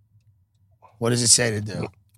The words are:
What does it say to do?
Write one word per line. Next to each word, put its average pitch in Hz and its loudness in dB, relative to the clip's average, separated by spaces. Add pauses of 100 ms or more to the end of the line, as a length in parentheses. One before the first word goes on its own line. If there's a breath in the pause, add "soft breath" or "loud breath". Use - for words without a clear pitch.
(1000)
What 117 0
does 120 0
it 117 0
say 120 4
to 104 -4
do? 104 -8 (300)